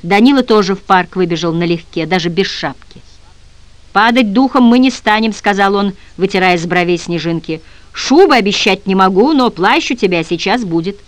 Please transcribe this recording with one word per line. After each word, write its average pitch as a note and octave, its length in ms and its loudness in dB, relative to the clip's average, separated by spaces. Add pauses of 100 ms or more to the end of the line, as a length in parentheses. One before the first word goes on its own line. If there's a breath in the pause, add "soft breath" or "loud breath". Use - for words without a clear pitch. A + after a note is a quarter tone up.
Данила A#3 400 2
тоже G#3 320 0
в F#3+ 60 -10
парк F3+ 340 0
выбежал E3+ 380 -2
налегке, E3+ 520 -4
даже E3 240 -2
без F3+ 200 -2
шапки. - 520 -12 (920)
«Падать A3+ 380 2
духом B3+ 320 2
мы A#3+ 160 6
не B3+ 100 4
станем», — A3 420 -2
сказал G3+ 440 0
он, G3+ 160 -2 (240 soft breath)
вытирая F#3 420 0
с E3 80 -6
бровей F3 320 -2
снежинки. D#3+ 640 -6 (300 soft breath)
«Шубы D#4 420 4
обещать G3 540 0
не F#3+ 80 0
могу, F#3+ 380 2
но B3 160 2
плащ A#3 420 -2
у - 20 -2
тебя F3+ 300 -2
сейчас G3 400 -4
будет». E3+ 440 -6